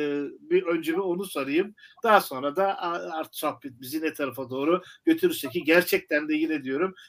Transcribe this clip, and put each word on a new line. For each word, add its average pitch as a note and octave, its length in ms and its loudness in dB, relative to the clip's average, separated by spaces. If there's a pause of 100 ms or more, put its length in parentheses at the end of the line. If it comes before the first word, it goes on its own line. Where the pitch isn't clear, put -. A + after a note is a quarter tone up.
(400)
bir F3 240 0
önce E3 300 -2
bir E3+ 40 -2
onu F#3 280 0
sorayım. D#3+ 500 -2 (280)
Daha G#3+ 180 6
sonra C#3+ 340 -4
da G3 220 0
a-, F3 420 -6
artık - 160 -10
sohbet C#3 360 -6 (100)
bizi C3+ 200 -8
ne D#3 120 -2
tarafa C3 360 -6
doğru D3 320 0 (240)
götürürse D#3+ 440 2
ki E3+ 140 -4
gerçekten D#3+ 680 2
de D#3 60 0
yine D3+ 280 -2
diyorum, D3+ 320 -2 (140)